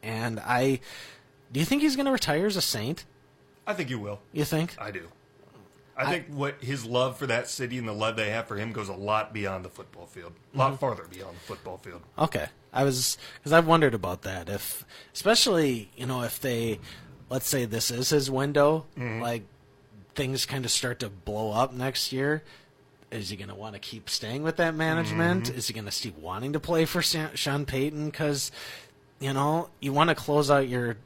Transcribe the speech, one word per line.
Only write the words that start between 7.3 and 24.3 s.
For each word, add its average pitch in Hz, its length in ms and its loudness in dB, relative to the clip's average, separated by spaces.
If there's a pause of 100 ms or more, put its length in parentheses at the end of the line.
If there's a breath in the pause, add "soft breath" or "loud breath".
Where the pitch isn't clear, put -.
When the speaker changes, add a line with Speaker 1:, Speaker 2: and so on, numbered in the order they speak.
Speaker 2:
city 127 300 -4
and 117 100 -4
the 107 60 -4
love 110 220 0
they 107 140 0
have 113 160 -2
for 107 100 -6
him 110 160 -4
goes 101 180 -6
a 95 40 -6
lot 107 380 0
beyond 95 320 -4
the 90 60 -12
football - 360 -18
field, 85 260 -16 (220)
a 135 40 -4
lot 135 140 6
Speaker 1:
Mm-hmm. 135 80 -6
Speaker 2:
farther 104 300 -2
beyond 90 260 -14
the 87 40 -18
football 92 380 -12
field. 85 240 -16 (160)
Speaker 1:
Okay. 80 280 0 (280)
I 131 100 4
was, 127 320 0 (260 loud breath)
'cause 143 120 0
I've 165 120 8
wondered 156 280 6
about 90 280 -4
that. 90 280 -8
If, - 340 -6 (300 loud breath)
especially, 156 840 4
you 123 100 -8
know, 127 160 -2
if 117 180 -4
they, 117 380 0 (520 loud breath)
let's 127 180 -2
say 131 160 2
this 113 260 -2
is 123 200 0
his 139 200 4
window, 143 540 4 (140)
Speaker 2:
Mm-hmm. 117 240 -2
Speaker 1:
like, 120 220 -2 (680)
things 131 320 0
kinda 131 220 -4
start 120 320 0
to 113 80 -4
blow 104 440 -4
up 123 200 2
next 127 400 -2
year. 143 300 0 (680 loud breath)
Is 101 200 -8
he 104 60 -8
gonna 98 180 -12
wanna 101 240 -12
keep - 320 -12
staying 120 320 -4